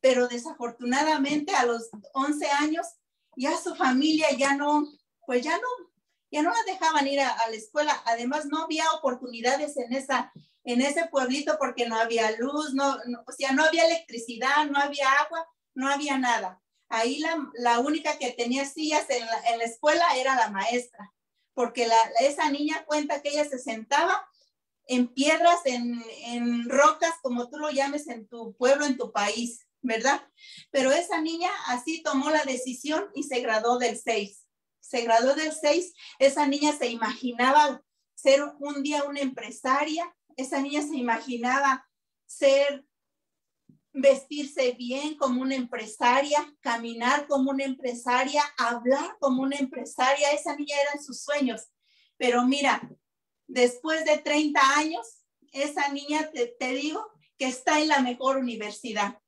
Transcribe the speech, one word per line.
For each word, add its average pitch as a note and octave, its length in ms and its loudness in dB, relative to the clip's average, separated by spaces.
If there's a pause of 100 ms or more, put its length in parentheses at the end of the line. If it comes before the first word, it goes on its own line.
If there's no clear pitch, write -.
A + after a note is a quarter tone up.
pero B3+ 280 4
desafortunadamente C#4 1200 -2
a B3+ 140 2
los A#3 220 -2 (240)
once D4 340 -2
años D4 400 0 (500)
ya D4 200 -2
su E4+ 180 -6
familia D4+ 640 2
ya C#4 160 2
no, D4 320 2 (400)
pues B3 160 0
ya D#4+ 160 -2
no, B4 100 -6 (640)
ya D4 120 -2
no E4+ 80 2
la A4+ 140 0
dejaban D#4+ 440 0
ir C#4 120 0
a, C4 100 2
a A3+ 200 -2
la A3 60 -8
escuela. D4 500 -2
Además, B3 400 -2
no D4 120 -4
había D#4+ 340 -2
oportunidades B3+ 840 -2
en A#3+ 160 -6
esa, C4+ 400 -4 (320)
en B3 180 0
ese D4 240 0
pueblito C#4+ 520 -2
porque B3 300 -2
no A3 80 -2
había A3+ 360 2
luz, C#4 420 -4
no, C#4 220 0 (100)
no, A#3+ 200 -8
o B3+ 60 -16
sea, C4+ 200 -4
no D4+ 120 4
había D#4+ 220 4
electricidad, C4+ 800 0
no C#4 120 -2
había C#4+ 320 0 (100)
agua, D#4+ 260 -4 (280)
no C4 140 -4
había C#4+ 300 -2
nada. A3+ 420 -2 (280)
Ahí A#3 300 -2
la, D#4 360 -4
la A#3+ 260 2
única D4+ 380 -2
que A#3+ 140 -4
tenía B3 320 -2
sillas D4+ 440 -2
en B3 160 -2
la, A3+ 260 -2
en A#3 80 -2
la A#3 60 -2
escuela D4+ 400 2 (120)
era C4 180 0
la A3+ 160 2
maestra, A3+ 640 -6 (400)
porque A#3+ 340 -2
la, A3+ 100 4 (240)
esa D4 300 2
niña D4 360 -2
cuenta D4 360 -2
que C#4+ 80 -4
ella D4 140 0
se C#4 140 -6
sentaba C#4+ 680 0 (600)
en B3 260 0
piedras, E4 520 4
en, A#3+ 380 -2 (200)
en A#3+ 460 -4
rocas, D4+ 540 4
como A#3+ 280 -4
tú D4 80 -12
lo D4+ 120 -4
llames C#4 380 -2
en A3+ 200 -14
tu A#3 280 -14
pueblo, C#4 300 4
en C4+ 100 0
tu - 160 -8
país, A3 540 -4 (160)
¿verdad? A#3+ 460 0 (420)
Pero C4 220 4
esa E4+ 280 0
niña E4 300 -2 (160)
así B3+ 360 -4
tomó C#4 280 0
la D4+ 140 2
decisión C4+ 720 -4
y C#4 100 -6
se B3 160 -2
graduó A#3+ 380 0
del A#3 180 0
seis. G#3+ 480 -4 (360)
Se B3 220 -6
graduó A#3 320 4
del D#4 180 -2
seis, D4+ 400 0 (280)
esa C#4 260 4
niña D4 300 2
se A#3+ 120 -2
imaginaba B3 920 2 (320)
ser C#4 300 4 (160)
un C#4+ 240 -6
día D4 180 0
una C#4+ 180 -6
empresaria, C#4 920 -2 (220)
esa C4+ 240 -4
niña C#4+ 220 -2
se D4 140 -6
imaginaba B3 880 0 (420)
ser, C#4 580 2 (1080)
vestirse C4+ 800 2
bien C4 440 -6
como B3+ 260 0
una C4+ 140 -2
empresaria, B3+ 840 0 (220)
caminar A#3 640 -2
como C#4 240 2
una C4+ 140 -2
empresaria, B3+ 800 -2 (160)
hablar B3 600 0
como C4 240 2
una C#4 140 -2
empresaria, C4 760 0
esa D4 220 -2
niña C#4+ 280 -6
eran D4 200 -2
sus - 200 -14
sueños. C4+ 400 -2 (540)
Pero B3 280 2
mira, C#4 440 0 (580)
después D#4 580 0
de D4+ 140 4
treinta D4 420 2 (160)
años, D#4+ 480 -4 (280)
esa C#4+ 360 -2
niña, D4 420 -2
te, A#3+ 180 -2 (100)
te B3+ 100 -2
digo, D4+ 360 -4 (340)
que C4 80 -2
está D4+ 340 2
en D#4 80 2
la C#4+ 120 4
mejor B3+ 360 0
universidad. G#3+ 920 -4